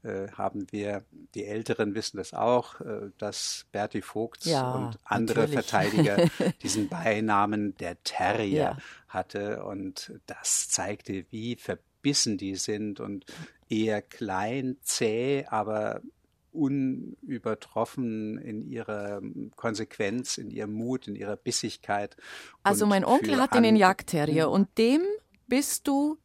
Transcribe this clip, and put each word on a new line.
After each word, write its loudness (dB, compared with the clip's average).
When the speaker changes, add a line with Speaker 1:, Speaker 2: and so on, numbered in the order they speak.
Speaker 1:
äh, -6
haben -4
wir, -4
die -6
Älteren -2
wissen -6
das -8
auch, 2
äh, -8
dass -6
Berti -2
Vogts -6
Speaker 2:
Ja, 2
Speaker 1:
und -4
andere 2
Speaker 2:
natürlich. 0
Speaker 1:
Verteidiger 4
Speaker 2:
<laughs> 2
Speaker 1:
diesen 0
Beinamen 2
der -8
Terrier 0
Speaker 2:
Ja. 0
Speaker 1:
hatte. -6
Und -8
das -2
zeigte, -4
wie -6
verbissen -2
die -4
sind -4
und -8
eher 2
klein, -4
zäh, 0
aber -2
unübertroffen -2
in -8
ihrer -6
Konsequenz, -4
in -10
ihrem -6
Mut, -4
in -6
ihrer -6
Bissigkeit -4
Speaker 2:
Also 4
Speaker 1:
und 6
Speaker 2:
mein 4
Onkel 4
Speaker 1:
für 4
Speaker 2:
hatte 2
einen 8
Speaker 1:
an- 10
Speaker 2:
Jagdterrier 4
Speaker 1:
Mhm. 2
Speaker 2:
und 4
dem 6
bist 0
du 2